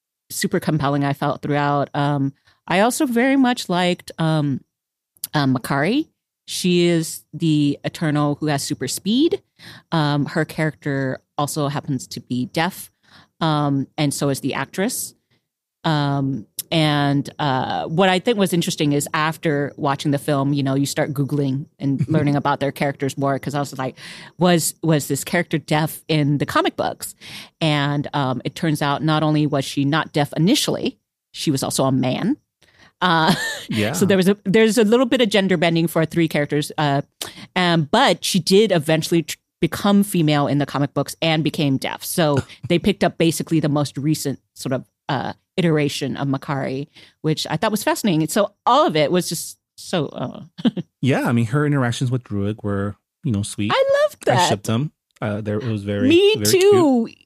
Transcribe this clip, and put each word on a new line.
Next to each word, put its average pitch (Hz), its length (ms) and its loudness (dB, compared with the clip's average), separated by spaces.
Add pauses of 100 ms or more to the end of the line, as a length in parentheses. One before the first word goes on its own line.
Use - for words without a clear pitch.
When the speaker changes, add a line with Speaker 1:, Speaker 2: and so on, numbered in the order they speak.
(300)
Speaker 1:
super - 320 -2
compelling, 143 420 0
I 143 100 0
felt, - 280 -4
throughout. 143 520 0
Um, 143 400 0 (340)
I 175 140 2
also 247 240 2
very 254 300 2
much 247 320 2
liked, 180 520 0
um, 156 440 0 (720)
um, 139 220 2
Makkari. 165 520 0 (400)
She 175 400 2
is 165 460 -2
the 151 500 2
Eternal 147 520 -2
who 151 100 -6
has 147 180 -2
super 127 240 -6
speed. 269 540 0 (500)
Um, 147 360 0
her 156 180 -2
character 139 760 -4 (160)
also 143 300 -2
happens 139 400 -4
to - 120 -12
be 123 280 -4
deaf, - 440 -4 (500)
um, 147 460 0 (100)
and 147 160 0
so 143 160 -2
is 135 120 -2
the 139 120 -4
actress. - 640 -6 (680)
Um, 143 600 -2 (260)
and, 143 560 2 (120)
uh, 127 480 -2
what 185 220 2
I 185 100 2
think 233 180 0
was 190 160 0
interesting 165 400 0
is 143 200 0
after 156 640 -2
watching 143 340 -2
the 139 80 0
film, 143 340 0
you 147 80 0
know, 135 140 0
you 143 100 2
start 156 280 -2
Googling 139 520 -2 (140)
and 139 280 0
Speaker 2:
<laughs> - 20 -12
Speaker 1:
learning 147 260 2
about 143 240 0
their 139 120 -2
characters 139 460 -4
more, 139 220 -2
'cause 135 160 -6
I 143 40 -2
was 139 180 -6
like, 131 200 -8 (400)
"Was, 175 460 2
was 156 240 2
this 139 160 -2
character 175 340 -2
deaf 151 500 -2
in 147 300 2
the 139 80 -2
comic 330 300 0
books?" - 400 -6 (460)
And, 147 520 0
um, 131 320 -2
it 143 100 -6
turns 156 260 -2
out 143 200 0
not 156 220 2
only 151 240 2
was 139 180 -2
she - 200 -2
not 147 280 -2
deaf 147 240 0
initially, 180 600 0 (340)
she - 180 -4
was 135 140 0
also 135 220 0
a 135 60 2
man. 131 460 0 (640)
Uh, 165 380 2
<laughs> - 300 -8
Speaker 2:
Yeah. 107 240 0
Speaker 1:
so 180 120 2
there 190 120 4
was 185 100 4
a, 202 160 4
there's 220 340 4
a 233 60 6
little 240 220 4
bit 247 160 0
of 226 80 2
gender 190 280 2
bending 165 300 2
for 160 180 0
three 165 220 0
characters, 147 500 -2
uh, 147 240 0 (540)
um, 175 360 4
but 220 340 4
she - 140 0
did 196 320 4
eventually 160 520 2
tr-, - 140 -10 (240)
become 202 420 2
female 151 440 2
in 139 100 2
the 143 80 2
comic 139 280 -2
books - 280 -4
and 160 220 2
became 139 340 0
deaf. - 260 -6
So 147 360 0 (140)
Speaker 2:
<laughs> - 140 -16
Speaker 1:
they 175 120 2
picked - 240 0
up 175 140 0
basically 165 420 0
the 151 100 0
most 143 280 -2
recent 143 420 -2 (140)
sort 131 200 -6
of, 127 120 -4 (220)
uh, - 260 -4 (240)
iteration 151 580 0
of 139 140 -4
Makkari, 135 580 -4 (340)
which 156 280 -2
I 156 80 -2
thought 220 140 0
was 214 120 -2
fascinating. 190 460 2
So - 240 0 (120)
all 277 220 4
of - 80 -2
it 147 160 4
was 180 160 0
just - 320 -10 (180)
so, - 300 -4
uh, - 360 -10 (200)
<laughs> - 380 -4
Speaker 2:
Yeah, 143 260 2
I 135 60 2
mean, 117 140 2
her 147 180 0
interactions 131 440 0
with 123 140 -2
Druig 104 400 -4
were, 101 320 -4 (300)
you 131 80 0
know, 101 100 0
sweet. 104 300 -4
Speaker 1:
I 554 300 2
loved - 260 -2
Speaker 2:
I - 60 4
Speaker 1:
that. 175 140 4
Speaker 2:
shipped - 180 -2
them. 120 260 -2 (280)
Uh, 107 200 -4
there, 104 160 -4
it - 80 -6
was 107 180 -4
very, 101 240 0
Speaker 1:
Me 381 300 6
Speaker 2:
very 107 120 -2
Speaker 1:
too. 349 600 4
Speaker 2:
cute. - 160 -20